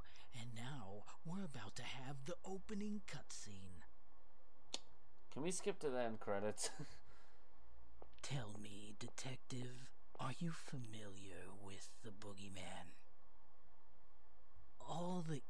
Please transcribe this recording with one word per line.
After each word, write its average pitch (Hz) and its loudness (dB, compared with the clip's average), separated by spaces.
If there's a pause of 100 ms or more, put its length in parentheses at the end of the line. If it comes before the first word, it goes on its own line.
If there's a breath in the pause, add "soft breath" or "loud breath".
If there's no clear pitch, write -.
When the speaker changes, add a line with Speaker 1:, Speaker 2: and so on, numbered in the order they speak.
(400 soft breath)
Speaker 1:
And 120 0
now, 113 0 (220 loud breath)
we're 190 0
about 107 0
to 123 2
have 131 0
the 170 2 (100)
opening 202 2
cutscene. - 0 (1500)
Speaker 2:
Can 131 0
we 180 2
skip 180 0
to 151 2
the 123 2
end 113 2
credits? 104 2
<laughs> - -2
Speaker 1:
Tell 113 0
me, 101 -2
detective, 127 0 (300)
are 127 0
you 170 2
familiar 98 0 (140)
with 98 0 (140)
the 117 0
boogeyman? 98 0 (1900)
All 175 0
the 147 2